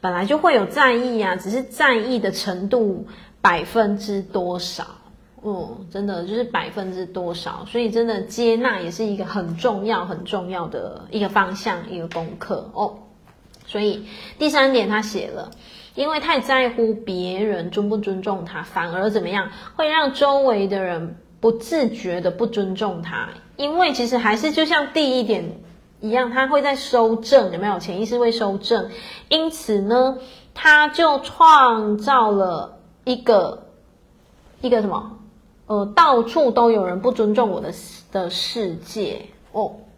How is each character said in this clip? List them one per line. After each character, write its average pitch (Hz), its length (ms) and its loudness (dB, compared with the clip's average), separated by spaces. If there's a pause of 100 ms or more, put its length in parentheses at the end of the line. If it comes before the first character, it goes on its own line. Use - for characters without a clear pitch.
本 185 120 -2
来 180 120 -2
就 285 140 2
会 320 160 4
有 214 120 4
在 269 260 4
意 240 280 0
啊， 185 160 0
只 185 140 -6
是 254 120 -2
在 262 320 2
意 233 240 0
的 202 120 0
程 190 380 -6
度 214 380 0 (360)
百 175 220 4
分 202 340 0
之 196 240 -4
多 180 360 -4
少。 - 280 -8 (560)
嗯， 185 480 -8
真 196 160 -6
的 175 180 -4
就 196 100 -6
是 240 100 -2
百 190 260 -4
分 190 220 -8
之 185 120 -8
多 180 300 -8
少， - 320 -10
所 233 140 -4
以 226 100 0
真 233 160 0
的 208 160 -4
接 233 340 0
纳 233 240 0
也 170 100 -6
是 220 140 -6
一 202 120 -2
个 190 80 -6
很 175 320 -6
重 202 280 -2
要、 196 220 -2
很 180 180 -10
重 180 260 -6
要 175 180 -6
的 - 420 -10
一 214 100 -4
个 202 80 -2
方 196 260 2
向、 180 360 -6
一 180 80 -10
个 170 100 -8
功 165 300 -8
课 - 360 -6
哦。 - 240 -4 (680)
所 208 140 -6
以 208 260 -2 (320)
第 302 120 2
三 269 220 4
点 214 160 2
他 214 140 0
写 - 260 -6
了， - 220 -12 (440)
因 285 140 -2
为 311 100 -2
太 302 220 0
在 262 300 2
乎 226 240 0
别 185 500 -4
人 180 260 -4
尊 202 180 -2
不 214 80 0
尊 196 240 -4
重 190 240 -4
他， 170 180 -10
反 170 280 -4
而 190 200 0
怎 202 120 0
么 165 60 -6
样， 190 220 -2 (260)
会 311 120 0
让 302 240 2
周 277 280 4
围 220 260 2
的 196 160 -2
人 170 340 -6 (240)
不 226 120 4
自 262 360 0
觉 180 320 -6
的 175 100 0
不 202 160 -2
尊 196 280 -4
重 185 260 -4
他， 170 300 -8 (260)
因 294 220 -2
为 339 140 4
其 240 140 -2
实 240 120 0
还 220 180 2
是 302 160 0
就 311 140 2
像 302 260 0
第 269 260 2
一 247 40 0
点 190 360 -2 (420)
一 214 100 -6
样， 240 200 0
他 262 160 0
会 285 140 2
在 277 160 0
收 226 400 2
正， 226 360 4
有 170 60 -6
没 190 80 -2
有？ 196 120 0
潜 180 220 -8
意 226 40 0
识 233 140 -2
会 233 120 4
收 202 280 -2
正， 202 320 0 (400)
因 320 200 2
此 214 300 -2
呢， 254 380 2 (340)
他 302 360 6
就 294 320 2
创 240 760 6
造 220 340 4
了 185 480 -2 (260)
一 254 120 0
个， 208 520 2 (920)
一 254 80 -2
个 233 140 4
什 202 60 -2
么？ - 300 -6 (480)
呃， 208 200 -2
到 262 360 6
处 254 280 2
都 233 200 6
有 208 160 2
人 180 140 -4
不 233 100 2
尊 214 240 2
重 226 160 2
我 175 100 -4
的 165 120 -8
世-， - 300 -18 (100)
的 185 160 -2
世 185 480 -6
界。 175 460 -8 (300)
哦。 202 200 -4 (260)